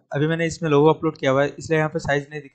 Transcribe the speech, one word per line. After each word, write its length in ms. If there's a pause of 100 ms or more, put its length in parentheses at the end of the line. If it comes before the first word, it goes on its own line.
(120)
अभी 140
मैंने 200
इसमें 240
लोगो 180
अपलोड 280
किया 140
हुआ 120
है 80
इसलिए 280
यहाँ 120
पे 100
साइज 300
नहीं 100
दिख 140